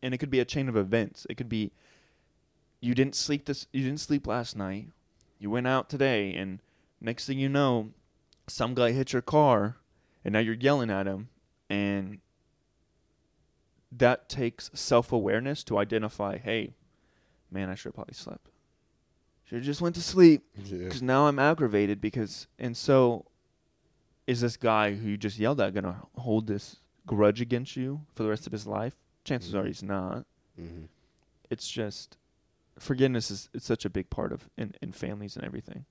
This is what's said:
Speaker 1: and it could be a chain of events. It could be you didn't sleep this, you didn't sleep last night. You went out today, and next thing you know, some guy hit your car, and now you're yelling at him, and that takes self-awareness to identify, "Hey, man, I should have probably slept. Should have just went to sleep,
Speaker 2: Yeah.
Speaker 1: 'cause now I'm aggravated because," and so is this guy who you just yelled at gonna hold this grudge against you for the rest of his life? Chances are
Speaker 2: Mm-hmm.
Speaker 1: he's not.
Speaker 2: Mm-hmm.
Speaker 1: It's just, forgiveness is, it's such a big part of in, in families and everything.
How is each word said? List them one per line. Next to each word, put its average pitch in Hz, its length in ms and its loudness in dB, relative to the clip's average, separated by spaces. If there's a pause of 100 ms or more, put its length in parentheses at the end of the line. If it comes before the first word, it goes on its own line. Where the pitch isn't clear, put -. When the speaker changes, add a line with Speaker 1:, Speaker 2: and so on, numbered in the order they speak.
Speaker 1:
and 127 120 -4
it 127 40 -4
could 135 120 -4
be 127 100 4
a 120 40 4
chain 135 240 -2
of 117 80 0
events. 101 540 0
It 110 60 -8
could 123 120 -8
be 110 240 -2 (1080)
you 120 140 0
didn't 135 200 2
sleep 143 300 -2
this, - 280 -8
you 135 120 -2
didn't 139 160 -4
sleep 143 260 -2
last 117 300 -4
night. 101 320 -6 (500)
You 101 120 -6
went 123 180 0
out 131 200 0
today, 120 460 0
and 95 260 -6 (400)
next 117 260 -6
thing 135 120 -4
you 135 100 0
know, 131 420 2 (580)
some 123 260 -4
guy 120 160 4
hit 131 220 -2
your 123 100 0
car, 123 540 4 (480)
and 98 80 -2
now 107 80 4
you're 113 160 0
yelling 127 340 2
at 98 160 -2
him, 98 220 -6 (420)
and 101 480 -2 (1800)
that 120 320 4
takes - 460 -4
self-awareness 120 880 2
to 104 140 -2
identify, 104 600 -2
"Hey, 113 360 -4 (760)
man, 95 200 -6
I 95 60 -8
should - 140 -12
have - 40 -16
probably - 200 -14
slept. - 340 -18 (960)
Should - 120 -10
have 123 80 -6
just 143 160 -4
went 170 160 0
to 175 60 -6
sleep, 170 420 10 (200)
Speaker 2:
Yeah. 92 240 -8
Speaker 1:
'cause 123 140 -6
now 131 260 6
I'm 143 100 0
aggravated 107 640 2
because," 107 480 -6 (100)
and 120 180 -8
so 127 500 4 (1000)
is 123 140 0
this 120 160 0
guy 107 380 2
who 107 160 -6
you 104 60 -2
just 104 220 -4
yelled 123 220 2
at 98 140 0
gonna 95 320 -4 (100)
hold 110 300 0
this 104 340 -6 (260)
grudge 104 340 4
against 120 360 -4
you 139 380 -6
for - 80 -6
the 107 60 0
rest 107 180 -4
of - 60 -10
his 107 140 -8
life? 104 300 -6 (280)
Chances 95 300 -6
are 101 40 0
Speaker 2:
Mm-hmm. 98 80 -2
Speaker 1:
he's - 160 -8
not. 98 440 -6 (320)
Speaker 2:
Mm-hmm. 85 260 -14 (680)
Speaker 1:
It's - 180 -8
just, - 480 -8 (640)
forgiveness 127 520 0
is, 101 220 -10
it's - 140 -10
such - 180 -2
a 98 60 -2
big 95 200 -6
part - 220 -4
of - 240 -12
in, 107 240 -8
in - 120 -12
families 104 440 -10
and - 80 -10
everything. - 460 -12